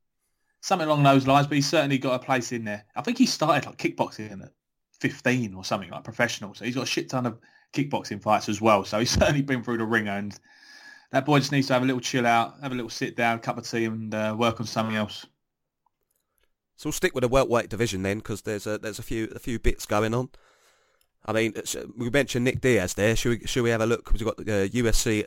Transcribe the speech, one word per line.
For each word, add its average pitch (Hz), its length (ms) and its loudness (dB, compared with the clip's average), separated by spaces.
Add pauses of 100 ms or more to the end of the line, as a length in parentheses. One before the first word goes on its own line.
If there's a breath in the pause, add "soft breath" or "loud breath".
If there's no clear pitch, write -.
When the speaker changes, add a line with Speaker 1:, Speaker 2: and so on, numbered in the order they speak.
(600)
Speaker 1:
something 170 280 0
along 147 160 4
those 139 240 8
lines. 143 180 6
But 151 100 -2
he's 139 120 2
certainly 139 300 2
got 127 220 -2
a - 40 -18
place 131 260 0
in 117 140 -6
there. 104 200 -8 (120)
I - 60 -6
think 240 160 -4
he 254 80 6
started, 151 400 0
like, - 100 -18
kickboxing 107 640 -6
at - 80 -18 (480)
fifteen 123 560 0
or 92 100 -14
something, 95 260 -4
like, - 120 -12
professional. 113 520 -4
So 101 100 -14
he's 120 100 -6
got 127 80 -4
a 123 40 -4
shit - 240 -4
ton 123 160 -2
of 120 120 -6 (340 soft breath)
kickboxing 110 480 -4
fights 107 280 2
as 104 120 -2
well. 107 240 4
So 104 140 -2
he's 123 120 0
<laughs> - 20 0
certainly 143 300 2
been 135 200 -2
through 120 160 -4
the 113 60 -2
ringer, 107 260 0
and 101 260 -6 (760 loud breath)
that 135 120 0
boy 147 140 4
just 139 140 0
needs 135 160 2
to 131 60 2
have 127 100 4
a - 20 2
little 127 140 0
chill 123 260 -2
out, 117 340 2
have 139 120 -8
a - 20 -8
little 117 160 -6
sit 110 240 -6
down, 117 240 0
cup 120 200 -6
of 117 120 -10
tea, 117 140 0
and, 113 280 -6
uh, 107 240 -2
work 117 220 0
on 110 80 -6
something 110 300 -2
else. 107 280 -4 (1500)
Speaker 2:
So - 140 -10
we'll 151 40 -4
stick 180 220 -2
with 127 80 -2
the 127 60 2
welterweight 120 400 2
division 98 340 -2
then, 98 180 -2
'cause 107 220 -8
there's 107 240 -6
a, 107 120 -4
there's 107 200 -10
a 113 60 -12
few, 113 320 -4
a - 20 -14
few 113 220 -6
bits - 260 0
going 110 280 0
on. 127 160 -2 (960 soft breath)
I 110 60 -2
mean, 110 240 2
it's, - 180 -8
uh, 60 120 -8 (100)
we 117 140 -4
mentioned 123 340 0
Nick 127 160 0
Diaz 107 340 2
there. 110 220 4
Should 120 240 0
we, - 60 -10
should 123 160 0
we 117 80 2
have 113 100 2
a 110 60 0
look? 117 180 0
'Cause 110 180 2
we've 104 140 -2
got, - 100 -10
uh, 98 260 0
U 120 160 2
F 107 60 4
C 107 320 2